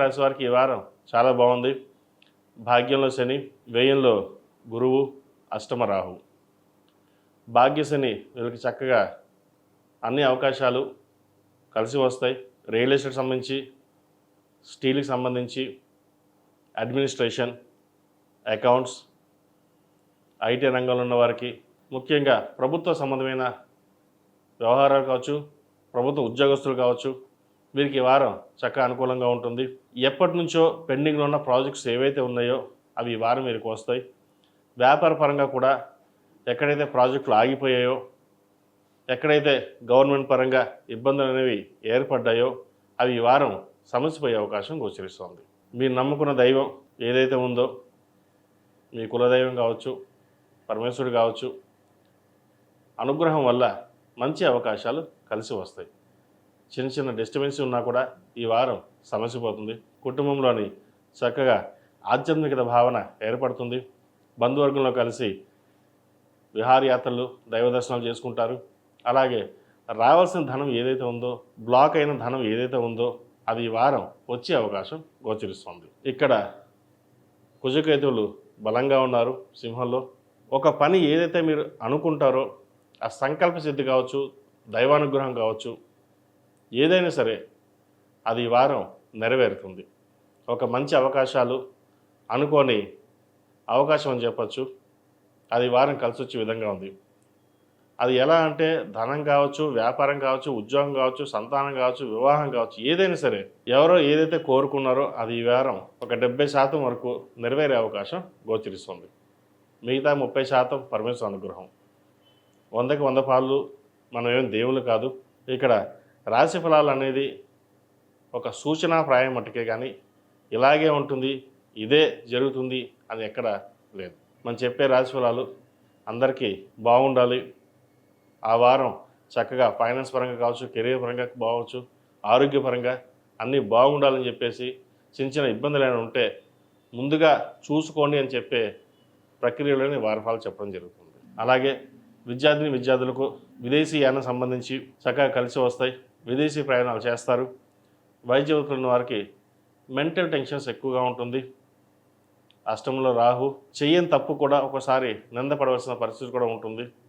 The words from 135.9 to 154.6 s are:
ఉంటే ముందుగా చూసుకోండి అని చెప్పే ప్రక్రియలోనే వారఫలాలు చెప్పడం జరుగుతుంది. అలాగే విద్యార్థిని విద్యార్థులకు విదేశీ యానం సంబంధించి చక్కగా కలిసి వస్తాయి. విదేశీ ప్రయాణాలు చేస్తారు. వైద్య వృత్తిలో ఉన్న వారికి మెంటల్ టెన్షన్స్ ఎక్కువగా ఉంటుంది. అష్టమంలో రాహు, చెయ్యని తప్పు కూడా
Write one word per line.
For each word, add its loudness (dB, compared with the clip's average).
ఉంటే 0
ముందుగా 2
చూసుకోండి 0
అని -6
చెప్పే -2
ప్రక్రియలోనే 0
వారఫలాలు -2
చెప్పడం -10
జరుగుతుంది. -18
అలాగే 4
విద్యార్థిని 2
విద్యార్థులకు 0
విదేశీ 0
యానం 2
సంబంధించి -4
చక్కగా 2
కలిసి -2
వస్తాయి. -2
విదేశీ 0
ప్రయాణాలు 0
చేస్తారు. 0
వైద్య 2
వృత్తిలో -2
ఉన్న -2
వారికి 0
మెంటల్ -2
టెన్షన్స్ -6
ఎక్కువగా -2
ఉంటుంది. -6
అష్టమంలో -2
రాహు, 2
చెయ్యని 2
తప్పు 0
కూడా 2